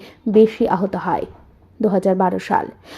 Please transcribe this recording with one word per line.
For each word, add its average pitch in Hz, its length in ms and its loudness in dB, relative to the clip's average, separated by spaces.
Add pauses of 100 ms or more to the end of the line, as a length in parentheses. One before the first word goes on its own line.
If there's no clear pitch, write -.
(280)
বেশি 220 400 4
আহত 190 280 -2
হয়। 170 280 -4 (580)
দুহাজার 190 340 2
বারো 185 220 0
সাল, - 280 -2 (320)